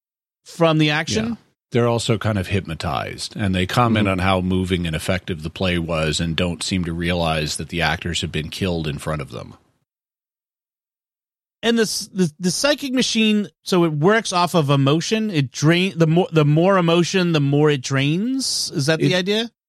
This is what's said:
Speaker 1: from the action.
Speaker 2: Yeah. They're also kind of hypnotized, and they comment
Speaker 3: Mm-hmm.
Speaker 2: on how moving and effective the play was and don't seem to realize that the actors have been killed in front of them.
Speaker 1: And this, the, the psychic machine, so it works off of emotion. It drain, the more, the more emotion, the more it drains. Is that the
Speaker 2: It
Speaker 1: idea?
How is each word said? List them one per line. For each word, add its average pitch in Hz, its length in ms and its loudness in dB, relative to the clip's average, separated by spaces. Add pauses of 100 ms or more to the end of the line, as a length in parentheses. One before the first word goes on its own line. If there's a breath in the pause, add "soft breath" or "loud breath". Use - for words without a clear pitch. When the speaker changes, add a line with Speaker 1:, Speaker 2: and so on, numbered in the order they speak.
(460)
Speaker 1:
from 160 320 2
the 151 140 4
action. 160 380 -2
Speaker 2:
Yeah. 226 60 -6 (360)
They're 120 160 2
also 117 320 0
kind 110 180 -2
of 98 100 -2
hypnotized, 78 880 -6
and 95 200 0
they 90 100 0
comment 110 400 2
Speaker 3:
Mm-hmm. 98 60 2
Speaker 2:
on 92 80 -2
how 95 220 2
moving 92 440 0
and 80 100 -4
effective 90 460 -4
the 80 80 -8
play 90 300 -2
was 80 400 -2
and 82 160 -4
don't 87 260 -2
seem 92 240 -2
to 85 80 -4
realize 82 640 -2
that 78 120 -10
the 85 120 -4
actors 80 400 -2
have 80 100 -6
been 80 180 -6
killed 85 380 -4
in 71 100 -6
front 76 240 -6
of 64 100 -14
them. 50 240 -16 (2000)
Speaker 1:
And 233 140 2
this, - 300 -2
the, 180 320 0
the 180 120 0
psychic 277 400 -2
machine, 214 560 2 (160)
so 175 200 2
it 165 100 2
works 190 400 2
off 175 220 2
of 147 140 4
emotion. 160 600 2
It 143 220 0
drain, 170 440 2
the 165 120 0
more, 165 240 2
the 156 140 4
more 170 320 4
emotion, 175 560 2
the 151 60 2
more 143 300 4
it 143 120 0
drains. 175 920 -2
Is 143 140 -2
that 160 120 2
the 143 140 2
Speaker 2:
It 180 40 0
Speaker 1:
idea? 208 340 -2 (180)